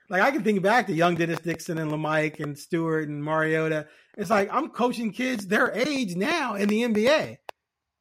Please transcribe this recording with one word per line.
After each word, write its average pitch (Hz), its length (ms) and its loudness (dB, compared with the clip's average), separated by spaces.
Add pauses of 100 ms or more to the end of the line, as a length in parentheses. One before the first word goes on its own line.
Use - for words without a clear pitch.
Like, 180 140 2
I 262 80 4
can 262 140 -2
think 202 180 2
back 214 240 4
to 202 60 -2
young 170 240 4
Dennis 165 240 -2
Dixon 165 380 -4
and 156 120 -4
LeMike 156 480 -2
and 147 180 -6
Stewart 160 520 -2
and 147 140 -6
Mariota. 156 680 0 (280)
It's 202 140 -4
like, 202 220 2
I'm 269 160 0
coaching 240 420 -2
kids 240 380 -4
their 226 280 2
age 262 380 -2
now 254 400 -2
in 202 140 0
the 214 160 2
N 233 80 0
B 214 160 2
A. 208 300 2 (640)